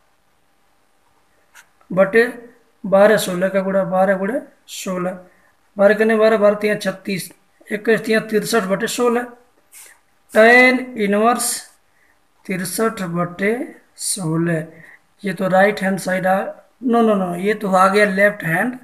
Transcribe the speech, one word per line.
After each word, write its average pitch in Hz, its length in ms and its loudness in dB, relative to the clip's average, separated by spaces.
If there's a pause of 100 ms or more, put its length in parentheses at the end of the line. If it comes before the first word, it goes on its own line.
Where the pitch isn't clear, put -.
(1900)
बटे 190 340 2 (580)
बारह 202 340 4
सोलह 185 320 -2
का 190 120 0
गुणा, 190 240 -2
बारह 185 320 0
गुणे 214 240 -4 (260)
सोलह, 180 520 -8 (580)
बारह 202 180 6
करने 220 200 2
बारह, 220 220 4
बारह 208 180 4
तिया 208 220 -2
छत्तीस, 190 540 -8 (360)
इक्कीस 214 340 -2
तिया 220 200 0
तिरसठ 220 420 -2
बटे 190 260 -4
सोलह। 240 340 -2 (1080)
टैन 247 480 6 (180)
इनवर्स 214 520 0 (960)
तिरसठ 202 580 -4
बटे 175 500 -4 (440)
सोलह, 165 680 -4 (560)
ये 190 100 -4
तो 190 160 -4
right 196 320 2
hand 190 180 -2
side 185 280 -4
आ, 190 100 2 (460)
नो, 233 180 2
नो, 220 140 2
नो, 180 200 -4
ये 190 180 -2
तो 202 180 -6
आ 185 160 4
गया 208 180 2
left 202 400 0
hand 196 380 -2